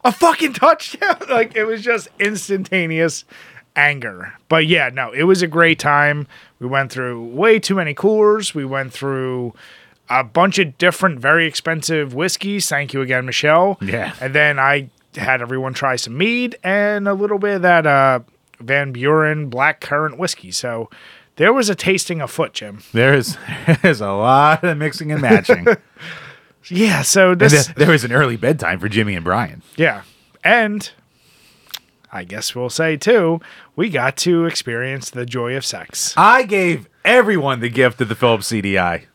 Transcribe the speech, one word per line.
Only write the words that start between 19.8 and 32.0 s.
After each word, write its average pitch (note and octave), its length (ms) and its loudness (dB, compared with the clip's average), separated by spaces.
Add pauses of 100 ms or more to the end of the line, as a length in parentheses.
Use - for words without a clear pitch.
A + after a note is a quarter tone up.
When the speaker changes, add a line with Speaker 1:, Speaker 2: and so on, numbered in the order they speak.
Speaker 1:
currant D3 380 -4
whiskey. E3 320 -8
So A#2 380 -8 (480)
there F3+ 160 4
was B3 160 0
a F#3 60 -2
tasting F3+ 460 -4
afoot, C3+ 320 -6
Jim. G#2 260 -14 (140)
Speaker 2:
There B2+ 220 6
is, C3+ 200 -2 (240)
<laughs> E3 240 2
there's C#3+ 180 2
a G2+ 100 -4
lot C3+ 520 4
of E3 140 -2
mixing D3+ 340 -6
and D3 100 -2
matching. B2 500 4
Speaker 1:
<laughs> G3 60 2 (960)
Yeah, F3+ 300 2
so F#3 300 4
Speaker 2:
And F3+ 100 2
Speaker 1:
this D3 260 6
Speaker 2:
then - 100 -16
there D3+ 120 4
was C#3+ 140 4
an A#2 80 -4
early B2+ 260 2
bedtime A2 420 -2
for F#2+ 100 -4
Jimmy G#2 260 0
and E2+ 80 -8
Brian. F2+ 400 -2 (120)
Speaker 1:
Yeah. B2+ 280 -2 (400)
And G#3+ 440 2 (1200)